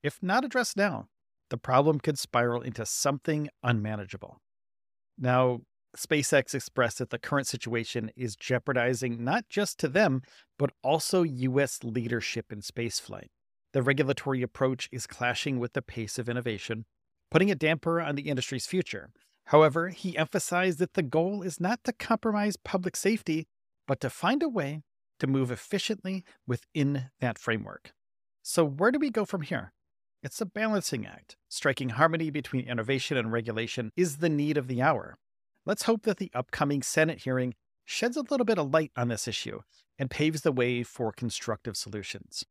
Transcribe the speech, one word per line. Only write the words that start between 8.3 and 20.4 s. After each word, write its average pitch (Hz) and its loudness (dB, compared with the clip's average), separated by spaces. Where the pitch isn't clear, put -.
jeopardizing 123 0
not 180 -2
just - -2
to 160 0
them, 139 4
but 139 2
also 160 4
U 131 0
S 139 0
leadership 117 -4
in 104 -12
spaceflight. - -8
The 135 4
regulatory 135 2
approach 131 0
is 123 -10
clashing 123 -2
with 120 -4
the 139 -2
pace - -8
of 117 -4
innovation, 117 -4
putting 190 6
a 190 2
damper 160 0
on 147 -2
the 143 -6
industry's 131 -4
future. 110 -4
However, 156 6
he 175 -6
emphasized 175 0